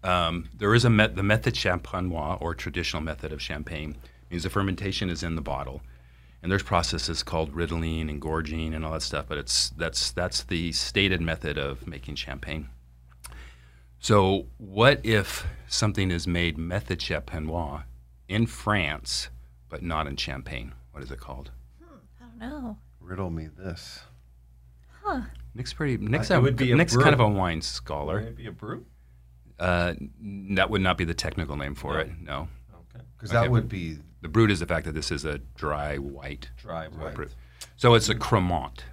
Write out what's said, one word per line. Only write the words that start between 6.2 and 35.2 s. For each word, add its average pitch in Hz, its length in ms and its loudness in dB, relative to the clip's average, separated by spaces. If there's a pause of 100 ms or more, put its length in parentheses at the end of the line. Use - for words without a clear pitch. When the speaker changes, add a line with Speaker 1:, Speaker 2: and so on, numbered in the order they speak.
Speaker 1:
And 85 100 -2
there's 98 120 2
processes 85 600 0
called 80 320 -2
riddling 80 540 -2
and 73 120 -6
gorging 80 520 -4
and 80 120 -4
all 78 60 -4
that 80 100 -4
stuff, 73 280 -4
but 73 80 -4
it's, - 340 0
that's, - 400 -2
that's - 320 -2
the 85 300 -2
stated 92 480 2
method 80 360 -2
of 69 300 -6
making 73 280 -10
champagne. 69 520 -8 (1300)
So 98 480 6 (100)
what 113 480 6
if 107 420 2 (200)
something 98 440 2
is 85 160 0
made 85 300 2
method 87 420 -2
champenois 78 840 -4 (440)
in 110 200 2
France, - 840 -2 (400)
but 80 120 -10
not 80 260 -2
in - 100 -6
Champagne? 64 560 -8 (180)
What 73 100 -14
is 65 100 -12
it 65 100 -12
called? 67 300 -14 (300)
Speaker 2:
Hmm, 330 140 -20 (460)
I 233 80 -10
don't 294 140 -10
know. 214 140 -10 (220)
Speaker 3:
Riddle 90 300 -6
me 80 180 -6 (100)
this. 90 440 -10 (1000)
Speaker 2:
Huh. 359 200 -2 (340)
Speaker 1:
Nick's 123 160 -8
pretty, 139 260 0
Nick's 104 320 0
Speaker 4:
Uh, 190 60 6
it - 20 8
Speaker 1:
a, 127 40 8
Speaker 4:
would 123 160 6
be 127 160 4
a - 20 8
Speaker 1:
Nick's 170 200 6
Speaker 4:
brew. 127 80 8
Speaker 1:
kind 151 100 8
of 123 80 6
a 110 80 8
wine 90 320 2
scholar. 73 540 -4
Speaker 4:
Wouldn't 113 180 -4
it - 40 -12
be 113 100 -12
a 98 40 -10
brew? 104 340 -12 (720)
Speaker 1:
Uh, 87 400 2
n-, 98 580 -6
that 92 140 6
would 104 120 4
not 92 160 4
be 90 80 2
the 82 80 0
technical 78 420 -4
name 71 200 -4
for 71 180 -6
Speaker 4:
No. 78 60 0
Speaker 1:
it, 76 200 -2
no. 76 280 -6 (260)
Speaker 4:
Okay. - 320 -20 (120)
Speaker 3:
'Cause 110 120 -10
that 117 140 4
Speaker 1:
Okay. 120 60 4
Speaker 3:
would 117 200 4
be 82 300 -6 (220)
Speaker 1:
The 82 80 -8
brut 110 220 8
is 87 100 2
the 87 40 -2
fact 80 200 0
that 78 80 -4
this 76 180 -4
is 76 140 -4